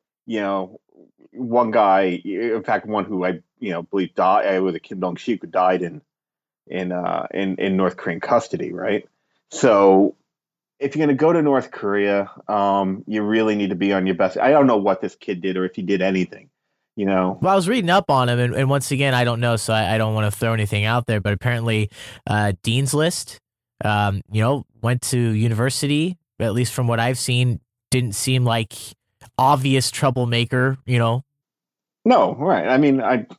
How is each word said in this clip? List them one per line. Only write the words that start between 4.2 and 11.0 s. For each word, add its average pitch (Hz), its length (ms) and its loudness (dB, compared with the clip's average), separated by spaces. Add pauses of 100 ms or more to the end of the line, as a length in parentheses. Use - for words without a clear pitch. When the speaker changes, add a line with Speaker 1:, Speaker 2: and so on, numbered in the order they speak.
Speaker 1:
it 92 60 2
was 92 160 0
a - 40 -8
Kim 95 200 -12
Dong-shik 92 400 -4
who 90 80 -14
died 92 340 0
in, 80 180 -8 (680)
in, 92 240 -6
uh, 87 420 -4
in, 95 220 -4
in 95 200 -2
North 92 200 0
Korean 85 240 -8
custody, 113 520 -2
right? 101 340 -4 (440)
So, 101 640 6 (640)
if 139 140 -6
you're 151 120 0